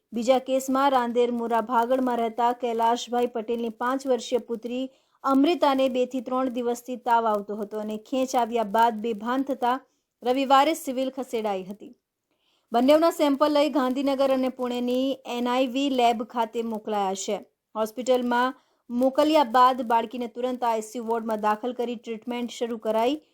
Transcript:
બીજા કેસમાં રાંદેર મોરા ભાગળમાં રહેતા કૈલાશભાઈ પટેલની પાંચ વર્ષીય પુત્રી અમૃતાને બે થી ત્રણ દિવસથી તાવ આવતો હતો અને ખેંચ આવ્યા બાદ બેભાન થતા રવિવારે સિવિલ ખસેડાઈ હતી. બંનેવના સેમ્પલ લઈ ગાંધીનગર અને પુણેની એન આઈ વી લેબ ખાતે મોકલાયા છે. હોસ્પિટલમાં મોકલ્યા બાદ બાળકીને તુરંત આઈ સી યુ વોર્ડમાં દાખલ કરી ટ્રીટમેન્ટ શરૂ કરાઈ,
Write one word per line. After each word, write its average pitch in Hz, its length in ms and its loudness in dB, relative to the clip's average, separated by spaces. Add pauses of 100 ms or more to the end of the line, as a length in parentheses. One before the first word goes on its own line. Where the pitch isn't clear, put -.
(120)
બીજા 240 260 2
કેસમાં 262 520 2
રાંદેર 240 420 2
મોરા 233 280 0
ભાગળમાં 240 560 0
રહેતા 233 360 0
કૈલાશભાઈ 240 760 0
પટેલની 233 420 -4
પાંચ 262 380 -4
વર્ષીય 247 320 0
પુત્રી 240 520 -6 (320)
અમૃતાને 269 680 4
બે 247 180 0
થી 254 140 -6
ત્રણ 254 280 -2
દિવસથી 240 480 -6
તાવ 233 300 2
આવતો 208 300 -2
હતો 214 220 -8
અને 214 180 -6
ખેંચ 254 400 -2
આવ્યા 233 260 0
બાદ 226 320 2
બેભાન 233 480 -4
થતા 254 380 -2 (420)
રવિવારે 269 520 4
સિવિલ 262 360 -4
ખસેડાઈ 220 520 -6
હતી. 196 320 -16 (760)
બંનેવના 302 380 6
સેમ્પલ 302 420 2
લઈ 294 180 4
ગાંધીનગર 262 640 0
અને 262 160 0
પુણેની 247 800 -2
એન 240 220 -4
આઈ 254 180 2
વી 269 240 -2
લેબ 240 320 2
ખાતે 233 400 -4
મોકલાયા 214 520 -2
છે. 196 220 -6 (400)
હોસ્પિટલમાં 240 800 0 (360)
મોકલ્યા 269 540 4
બાદ 254 380 4
બાળકીને 233 440 -2
તુરંત 247 380 -6
આઈ 226 160 0
સી 220 180 -10
યુ 233 60 -8
વોર્ડમાં 220 360 -2
દાખલ 214 320 0
કરી 240 240 -4
ટ્રીટમેન્ટ 233 540 -8
શરૂ 240 260 -6
કરાઈ, 226 440 0 (140)